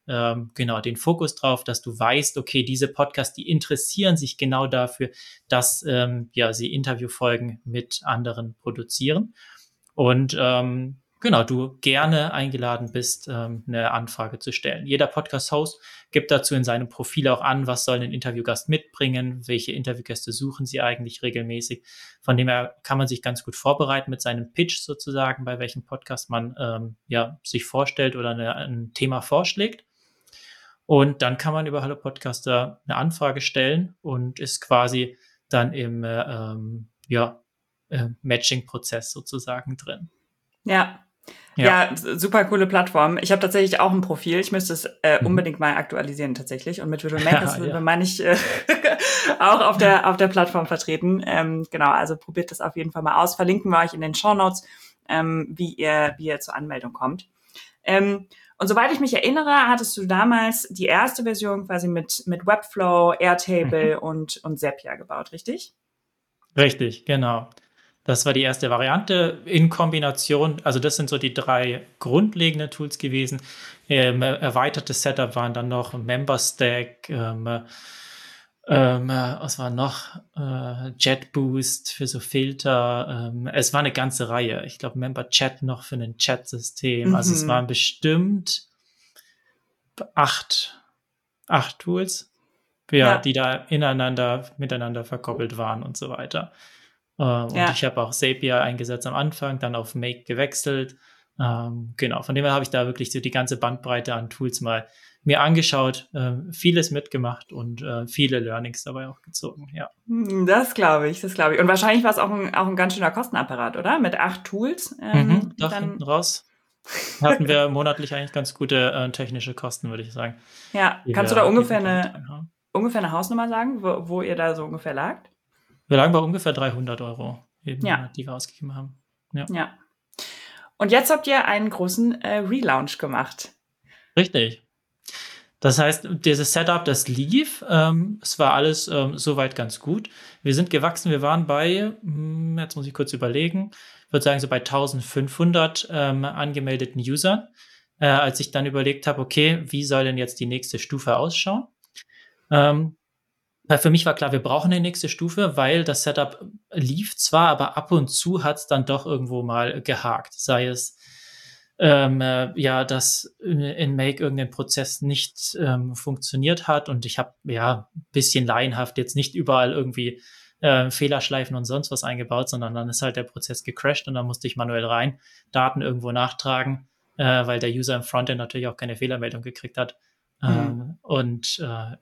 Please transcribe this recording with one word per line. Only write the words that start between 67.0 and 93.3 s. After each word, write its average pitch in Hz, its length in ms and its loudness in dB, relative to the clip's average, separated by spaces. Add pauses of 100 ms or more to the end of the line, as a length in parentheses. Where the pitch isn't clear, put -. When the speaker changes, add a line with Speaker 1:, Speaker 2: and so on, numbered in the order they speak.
Speaker 1:
genau. 120 440 0 (540)
Das 127 220 0
war 143 80 2
die 135 80 4
erste 131 300 0
Variante 165 760 2
in 165 240 6
Kombination, 151 920 0
also 131 160 2
das 143 160 0
sind 143 120 -2
so 139 120 -2
die 127 160 -2
drei 127 500 -2 (140)
grundlegenden 160 720 2
Tools 147 260 -10
gewesen. 131 420 -2 (480)
Ähm, 127 360 4
erweitertes 131 800 0
Setup 131 320 0
waren 120 180 -2
dann 120 140 -4
noch 123 260 -4
Memberstack, 123 1200 -2
ähm, 113 360 -4 (1200)
ähm, 127 440 4
äh, 131 280 -2
was 147 200 -8
war 127 100 -4
noch? 131 460 -4 (200)
Äh, 127 640 -6
JetBoost 131 960 -2
für 135 140 -6
so 120 120 -6
Filter. 123 1160 -2
Ähm, 120 100 -6
es - 260 0
war 143 100 2
eine 139 100 0
ganze 131 380 -2
Reihe. 117 360 -2
Ich - 140 -16
glaub, 123 160 -8
MemberChat 131 640 -2
noch 131 220 -4
für - 120 -10
ein 117 220 -6
Chatsystem. 127 960 -2
Also 180 200 2
es 156 100 0
Speaker 2:
Mhm. 151 60 -4
Speaker 1:
waren 123 180 2
bestimmt 170 960 0 (1500)
acht, - 640 0 (640)
acht - 320 0
Tools, 185 540 -4 (580)
ja, 147 60 6
Speaker 2:
Ja. 120 220 8
Speaker 1:
die 135 140 0